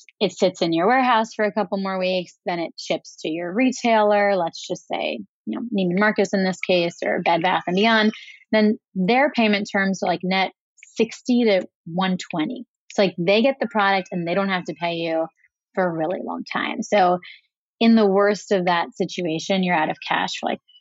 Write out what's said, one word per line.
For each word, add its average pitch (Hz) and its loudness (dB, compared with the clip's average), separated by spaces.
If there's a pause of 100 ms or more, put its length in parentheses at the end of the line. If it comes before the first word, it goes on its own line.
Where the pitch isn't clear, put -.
(200)
it 190 0
sits 185 0
in 170 0
your 170 2
warehouse 240 2
for 214 -2
a 202 -2
couple 208 -4
more 190 -4
weeks. 185 -4
Then 175 -4
it 165 -6
ships - -8
to 165 -6
your 175 -6
retailer, 214 2
let's 165 -4
just - -8
say, 156 -6 (260)
you 220 -6
know, - -8 (120)
Neiman 185 0
Marcus 208 2
in 196 2
this 185 -2
case, 170 0
or - -2
Bed 170 0
Bath 180 0
and 180 -2
Beyond. 220 4 (400)
Then 214 4 (180)
their 240 2
payment 208 0
terms 196 -2
are, 185 0
like, 170 -2
net 185 0 (460)
sixty 240 0
to 196 4 (240)
one 185 -2
twenty. - -6 (240)
It's - -6
like 190 2
they 196 2
get 269 2
the 220 -2
product 196 0
and 175 -4
they 170 -2
don't 196 0
have 180 -2
to 165 -6
pay 170 -4
you 165 -2 (460)
for 185 0
a 170 -2
really 160 -4
long - -8
time. - -4
So 180 2 (640)
in 233 6
the 220 6
worst 202 2
of 180 2
that 170 0
situation, 175 -2
you're 180 2
out 156 0
of 185 -6 (100)
cash 180 -2
for, - -6
like, - -4 (200)